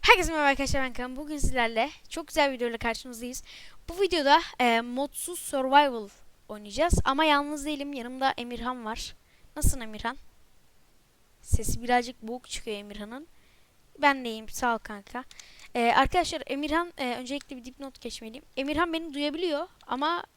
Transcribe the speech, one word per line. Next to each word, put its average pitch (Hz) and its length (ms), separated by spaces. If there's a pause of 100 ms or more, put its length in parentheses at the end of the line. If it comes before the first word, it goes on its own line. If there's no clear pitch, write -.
(140)
Herkese 349 180
merhaba 302 160
arkadaşlar, 277 360
ben 254 100
Kaan. 254 220
Bugün 294 220
sizlerle 240 520 (200)
çok 320 180
güzel 285 220
bir 269 60
videoyla 233 220
karşınızdayız. 233 680 (460)
Bu 349 120
videoda, 330 400 (180)
e, 233 220
modsuz 269 580
survival 262 720 (400)
oynayacağız. 214 440 (120)
Ama 277 200
yalnız 294 400
değilim, 285 280
yanımda 262 440
Emirhan 240 480
var. - 300 (400)
Nasılsın 285 240
Emirhan? 226 380 (1200)
Sesi 220 420
birazcık 247 380
boğuk 233 280
çıkıyor - 280
Emirhan'ın. 208 500 (720)
Ben 269 260
de 233 40
iyiyim, 220 200
sağ 240 260
ol - 20
kanka. 214 460 (520)
E, 233 200
arkadaşlar 320 500
Emirhan, 302 520
e, 247 180
öncelikle 254 420
bir 240 80
dipnot 254 360
geçmeliyim. 226 440 (120)
Emirhan 302 360
beni 233 200
duyabiliyor 294 540 (200)
ama 302 360 (140)